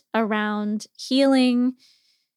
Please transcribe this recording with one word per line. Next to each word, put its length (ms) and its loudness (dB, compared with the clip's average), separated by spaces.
around 840 -2
healing 800 2